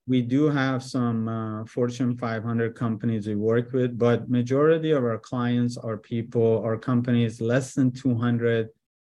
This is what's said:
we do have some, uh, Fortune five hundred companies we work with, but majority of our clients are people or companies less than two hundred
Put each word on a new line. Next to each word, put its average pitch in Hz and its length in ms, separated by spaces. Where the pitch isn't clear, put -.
we 127 140
do 127 240
have 135 360
some, 117 460
uh, 113 380
Fortune 123 500
five 113 260
hundred 117 340
companies 113 520
we 107 80
work 113 380
with, 127 240
but 120 320
majority 143 640
of 139 120
our 113 140
clients 120 580
are 117 220
people 117 440
or 113 360
companies 120 640
less 123 320
than 131 180
two 127 240
hundred 117 540